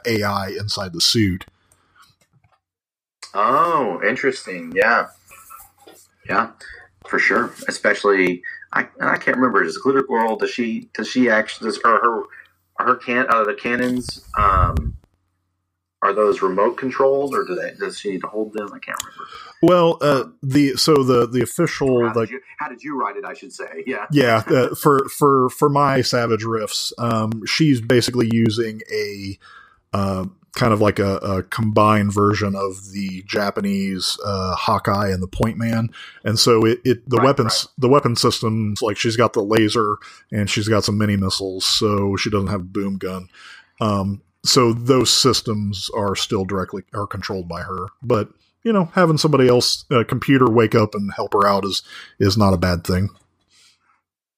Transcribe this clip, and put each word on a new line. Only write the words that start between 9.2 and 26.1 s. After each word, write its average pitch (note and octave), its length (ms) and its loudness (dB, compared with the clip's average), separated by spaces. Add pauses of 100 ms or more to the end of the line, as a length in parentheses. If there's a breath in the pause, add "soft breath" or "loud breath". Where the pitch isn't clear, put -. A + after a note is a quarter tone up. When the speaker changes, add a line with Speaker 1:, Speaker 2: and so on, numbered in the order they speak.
Speaker 2:
remember, A2+ 260 2
does D#2+ 160 -6
Glitter C3+ 240 2
Girl, A2+ 320 0
does G2+ 160 -4
she, A2+ 420 -6
does G#2+ 140 -6
she B2+ 200 2
actually, A2 440 -2
does, G2 120 -8
or A2+ 140 4
her, - 880 -4
her B2 120 2
can-, B2 320 -2
uh, A2+ 140 2
the G#2 120 -2
cannons, B2 680 -4 (140)
um, F2+ 600 2 (1080)
are G2+ 100 2
those G2+ 280 2
remote G2+ 360 0
controlled, C3+ 560 0
or G2+ 120 -2
do F2+ 100 -6
they, - 240 -8
does G2 200 -8
she G2+ 120 -6
need F#2 100 -6
to - 60 -8
hold G#2+ 260 -8
them? G#2+ 200 -8
I - 60 -20
can't - 240 -10
remember. - 240 -18 (340 loud breath)
Speaker 1:
Well, E3+ 400 4
uh, C#3 220 2
Speaker 2:
Um, - 180 -16
Speaker 1:
the, C#3 340 2
so C#3+ 280 4
the, B2 240 4
the B2 160 0
official, C3+ 580 0
Speaker 2:
how A#2 120 0
did A#2 60 0
Speaker 1:
like, A2 120 -2
Speaker 2:
you, B2+ 100 -12 (160 loud breath)
how D3+ 100 -8
did - 140 -18
you C#3+ 180 -8
write G3+ 180 -4
it, - 60 -8
I - 120 -12
should - 180 -20
say? - 320 -14
Yeah. A2+ 260 -6
Speaker 1:
Yeah, B2 360 4
uh, B2+ 260 2
for, C#3 360 2
for, C3+ 420 2
for - 180 0
my C#3 320 2
Savage A#2 420 0